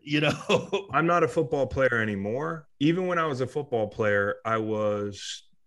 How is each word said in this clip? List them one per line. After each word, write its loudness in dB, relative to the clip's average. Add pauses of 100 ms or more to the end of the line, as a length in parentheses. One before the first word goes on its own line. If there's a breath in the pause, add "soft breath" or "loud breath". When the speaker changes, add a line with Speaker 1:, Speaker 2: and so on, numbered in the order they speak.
Speaker 1:
you 0
know. 0
<laughs> -8
Speaker 2:
I'm 4
not 4
a 4
football 0
player 2
anymore. -4 (120)
Even 2
when 0
I 0
was -4
a 0
football -2
player, 0 (100)
I 0
was, -4 (180)